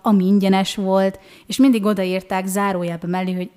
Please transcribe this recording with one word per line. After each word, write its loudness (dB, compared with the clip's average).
ami 2
ingyenes 2
volt, 0
és -8
mindig 4
odaírták -2
zárójelbe -2
mellé, -2
hogy -6